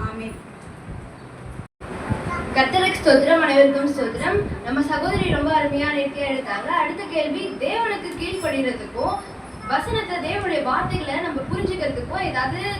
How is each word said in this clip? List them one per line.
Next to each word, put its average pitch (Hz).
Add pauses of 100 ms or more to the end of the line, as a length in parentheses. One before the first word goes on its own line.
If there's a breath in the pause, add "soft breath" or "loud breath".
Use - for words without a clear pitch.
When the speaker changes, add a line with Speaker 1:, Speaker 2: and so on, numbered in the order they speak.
(100)
Speaker 1:
ஆமென். 226 (2250)
Speaker 2:
கர்த்தருக்கு 370 (100)
ஸ்தோத்திரம், 294
அனைவருக்கும் 277
ஸ்தோத்திரம். 330 (220)
நம்ம 269
சகோதரி 349
ரொம்ப 302
அருமையா 285
நேர்த்தியா 285
எடுத்தாங்க. 202
அடுத்த 339
கேள்வி, 302
தேவனுக்கு 415
கீழ்ப்படிறதுக்கும் 269 (520)
வசனத்தை, 359
தேவனுடைய 339
வார்த்தைகளை -
நம்ம 294 (120)
புரிஞ்சுக்கிறதுக்கும் 359
ஏதாவது 269 (220)